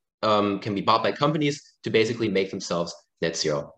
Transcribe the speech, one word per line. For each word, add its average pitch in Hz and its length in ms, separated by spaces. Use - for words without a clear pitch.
um, 104 380
can 104 160
be 95 60
bought 113 200
by 104 120
companies 147 680
to 120 60
basically 113 400
make 95 220
themselves 87 420
net 82 140
zero. 73 420